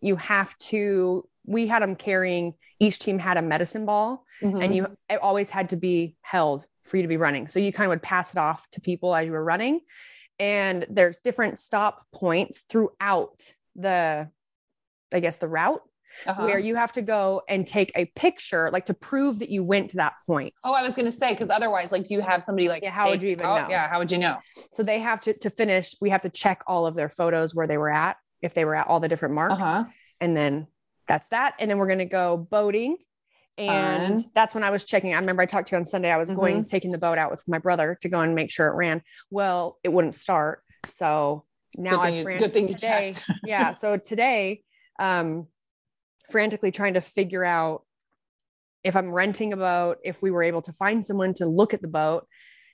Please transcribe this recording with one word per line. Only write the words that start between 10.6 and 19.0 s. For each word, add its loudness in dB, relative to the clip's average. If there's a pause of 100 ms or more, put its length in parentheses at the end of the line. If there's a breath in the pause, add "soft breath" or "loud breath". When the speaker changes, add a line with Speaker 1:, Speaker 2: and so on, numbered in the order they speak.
Speaker 1:
there's 4
different -2
stop -2
points 0
throughout -2 (240)
the, 0 (840)
I 2
guess, 0
the -6
route 0 (460 loud breath)
Speaker 2:
Uh-huh. -4
Speaker 1:
where 2
you 0
have 0
to -4
go 0
and 0
take 0
a 2 (100)
picture, 0
like, -2
to 0
prove -2